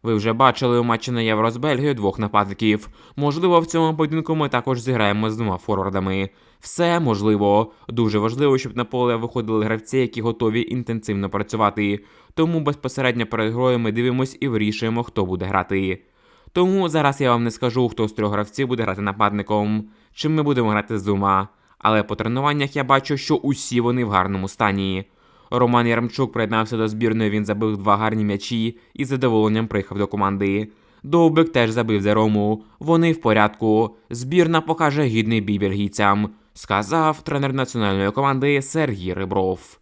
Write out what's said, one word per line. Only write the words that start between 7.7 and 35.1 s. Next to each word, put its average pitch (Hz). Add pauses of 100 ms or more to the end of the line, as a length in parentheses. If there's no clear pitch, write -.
Дуже 110
важливо, 131
щоб 120
на 120
поле 123
виходили 113
гравці, 110
які 120
готові 113
інтенсивно 110
працювати. 101 (300)
Тому 160
безпосередньо 127
перед 110
грою 123
ми 113
дивимось 127
і 139
вирішуємо, 113
хто 101
буде 90
грати. 95 (480)
Тому 185
зараз 143
я 127
вам 120
не 117
скажу, 123
хто 110
з 107
трьох 107
гравців 104
буде 117
грати 98
нападником, 104 (300)
чи -
ми 156
будемо 123
грати 104
з 92
двома. 98 (300)
Але 107
по 104
тренуваннях 139
я 139
бачу, 135
що 147
усі 127
вони 120
в 104
гарному 95
стані». 98 (480)
Роман 120
Яремчук 117
приєднався 113
до 110
збірної, 110
він 107
забив 107
два 101
гарні 110
м'ячі 110 (160)
і 139
з 127
задоволенням 113
приїхав 101
до 101
команди. 98 (340)
«Довбик 165
теж 117
забив 110
за 104
Рому. 107 (140)
Вони 165
в 165
порядку. 107 (140)
Збірна 160
покаже 160
гідний 113